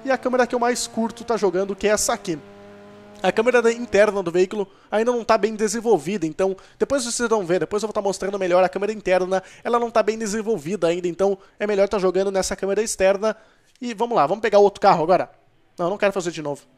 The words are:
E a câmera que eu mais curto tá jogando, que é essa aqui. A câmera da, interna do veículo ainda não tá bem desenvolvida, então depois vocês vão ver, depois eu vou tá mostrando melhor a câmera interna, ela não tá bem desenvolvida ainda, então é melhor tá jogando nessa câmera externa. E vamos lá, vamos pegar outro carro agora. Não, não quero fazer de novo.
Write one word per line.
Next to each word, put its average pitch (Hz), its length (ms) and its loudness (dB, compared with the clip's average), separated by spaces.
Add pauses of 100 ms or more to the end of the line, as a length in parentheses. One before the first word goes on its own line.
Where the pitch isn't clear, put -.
E 262 60 -4
a 254 80 2
câmera 254 280 0
que 247 80 -6
eu 247 40 -2
mais 240 280 0
curto 226 380 -6
tá 233 100 -2
jogando, 196 400 0
que 202 140 -2
é - 20 4
essa 208 220 0
aqui. 160 260 -6 (840)
A 185 100 2
câmera 240 300 2
da, 233 100 2
interna 208 500 2
do 170 80 -4
veículo 190 400 0 (200)
ainda 226 200 0
não 240 140 -2
tá 220 140 4
bem 214 180 -2
desenvolvida, 202 680 0
então 185 280 -2 (240)
depois 240 280 -2
vocês 240 200 -4
vão 208 200 0
ver, 175 140 0
depois 202 220 -4
eu 220 40 -6
vou 208 80 -8
tá 214 80 -2
mostrando 196 360 -4
melhor 185 240 4
a 175 60 2
câmera 202 240 -4
interna, 185 500 0 (200)
ela 240 160 0
não 233 120 -2
tá 226 120 2
bem 220 160 -2
desenvolvida 196 680 -4
ainda, 180 200 -2
então 190 300 -2 (200)
é 208 80 -4
melhor 202 220 2
tá 220 100 -2
jogando 185 320 0
nessa 190 240 -2
câmera 196 280 -2
externa. 196 520 0 (460)
E 240 140 -8
vamos 233 200 -2
lá, 147 120 4
vamos 202 160 -2
pegar 214 160 4
outro 202 200 4
carro 175 240 4
agora. 160 280 2 (480)
Não, 175 100 -2
não 202 80 -4
quero 202 160 0
fazer 175 200 -4
de 156 100 -12
novo. 143 220 -8 (140)